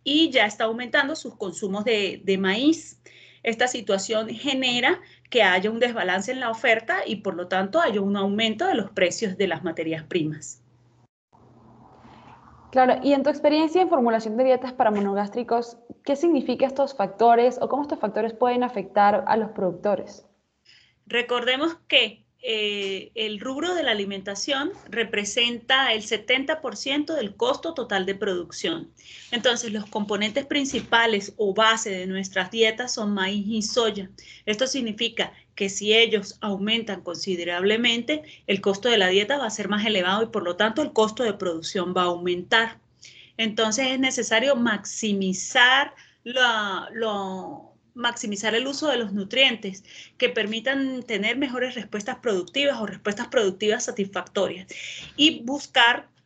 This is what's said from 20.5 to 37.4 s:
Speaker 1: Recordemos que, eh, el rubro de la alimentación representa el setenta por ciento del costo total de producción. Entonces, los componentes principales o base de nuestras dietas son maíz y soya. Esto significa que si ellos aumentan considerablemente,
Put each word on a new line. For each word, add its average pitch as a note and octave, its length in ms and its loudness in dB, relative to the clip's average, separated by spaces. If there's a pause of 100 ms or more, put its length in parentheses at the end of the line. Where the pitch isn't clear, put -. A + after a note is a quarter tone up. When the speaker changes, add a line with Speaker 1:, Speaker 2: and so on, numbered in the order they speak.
Speaker 1:
Recordemos B3 720 -2 (100)
que, A3+ 340 2 (240)
eh, G#3 680 -4
el G#3+ 260 -6
rubro C#4+ 340 -4
de E4+ 80 -2
la B3+ 100 0
alimentación G3+ 800 -4 (180)
representa A#3 1040 0
el G#3+ 80 -4
setenta C4 580 -2
por A3 160 -8
ciento D4 380 -2
del G#3+ 220 -4
costo C#4 360 -2
total G#3 320 -2
de F#3+ 100 -2
producción. F3 800 -4 (380)
Entonces, A#3 420 0
los G#3 140 -6
componentes G#3+ 580 -2
principales A#3 920 0
o G3+ 160 0
base A3 340 4
de F#3 180 -6
nuestras F#3+ 440 -4
dietas A3+ 420 0
son G#3 220 -2
maíz G3 340 0
y A3 140 -2
soya. G3+ 480 -2 (340)
Esto G#3+ 220 0
significa A3+ 640 -4 (220)
que G3 160 -4
si G#3 240 0
ellos A3 480 4
aumentan G#3 580 -2
considerablemente, G3 1200 -2 (220)